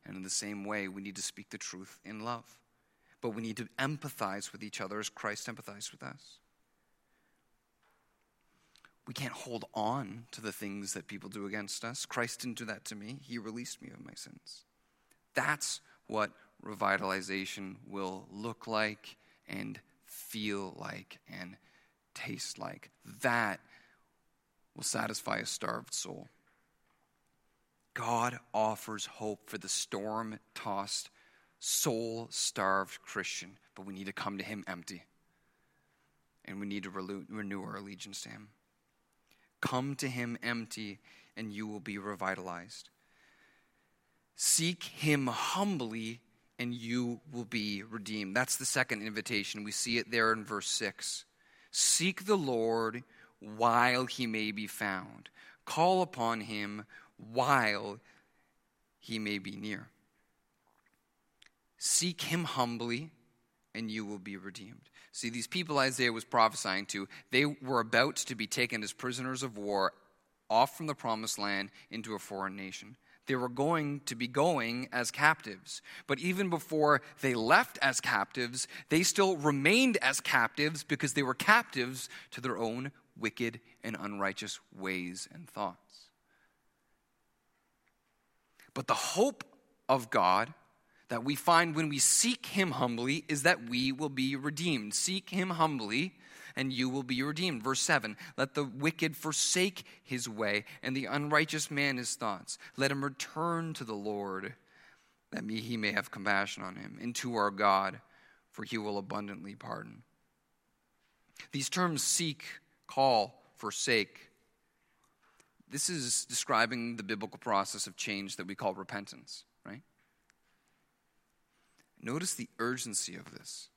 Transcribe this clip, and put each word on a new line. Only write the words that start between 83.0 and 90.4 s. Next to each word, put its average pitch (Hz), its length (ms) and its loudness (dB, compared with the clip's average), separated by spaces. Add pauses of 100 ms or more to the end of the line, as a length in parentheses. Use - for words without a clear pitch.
wicked 113 420 -2 (240)
and 110 160 -4
unrighteous 98 600 -2 (140)
ways 92 600 -4
and 165 160 -16
thoughts. - 580 -8 (2750)
But 135 140 -4
the 135 60 6
hope - 500 4 (460)
of 120 200 4
God 101 440 6 (560)